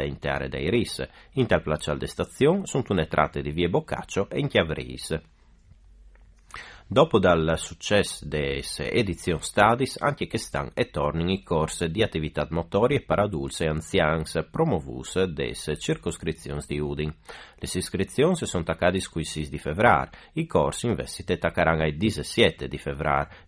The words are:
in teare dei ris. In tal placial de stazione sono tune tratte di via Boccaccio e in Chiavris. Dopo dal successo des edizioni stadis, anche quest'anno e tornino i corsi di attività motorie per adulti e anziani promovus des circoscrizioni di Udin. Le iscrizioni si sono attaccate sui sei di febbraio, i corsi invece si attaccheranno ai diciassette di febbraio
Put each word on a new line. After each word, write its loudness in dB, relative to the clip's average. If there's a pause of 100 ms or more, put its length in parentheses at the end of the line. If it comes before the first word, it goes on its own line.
in -6
teare -4
dei -4
ris. 0 (280)
In 2
tal 2
placial -2
de -4
stazione 0
sono -2
tune 0
tratte 0
di -6
via 0
Boccaccio -2
e -4
in -2
Chiavris. -2 (1700)
Dopo 6
dal 6
successo 0
des -4
edizioni -2
stadis, 2
anche -2
quest'anno -4
e 0
tornino 0
i 0
corsi -2
di 0
attività -2
motorie 2
per 0
adulti -2
e 2
anziani 2 (300)
promovus -2
des -4
circoscrizioni -6
di -4
Udin. -4 (460)
Le -8
iscrizioni 0
si -4
sono -2
attaccate 2
sui -4
sei -6
di -8
febbraio, 4 (240)
i -4
corsi 0
invece -4
si -6
attaccheranno 2
ai 0
diciassette 2
di -8
febbraio 0 (180)